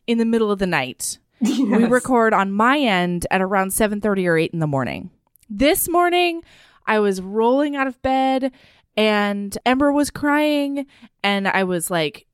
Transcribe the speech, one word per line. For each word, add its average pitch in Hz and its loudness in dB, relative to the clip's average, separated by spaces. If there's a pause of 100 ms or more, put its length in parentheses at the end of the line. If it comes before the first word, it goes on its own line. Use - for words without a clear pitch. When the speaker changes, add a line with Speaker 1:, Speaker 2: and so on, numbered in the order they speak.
Speaker 1:
in 233 0
the 233 2
middle 226 2
of 202 -2
the 190 0
night. 139 -4 (220)
We 247 2 (180)
Speaker 2:
Yes. 233 4
Speaker 1:
record 240 2
on 196 0
my 233 2
end 180 0
at 190 0
around 190 0
seven 208 0
thirty 196 0
or 170 2
eight 160 0
in 170 -4
the 160 0
morning. 127 -4 (380)
This 277 0
morning, 349 0 (460)
I 220 2
was 196 0
rolling 233 0
out 269 -2
of 254 -10
bed 262 0 (440)
and 208 0 (100)
Ember 269 2
was 285 0
crying 294 -2 (360)
and 196 -2
I 190 0
was, 180 -4
like, 160 -4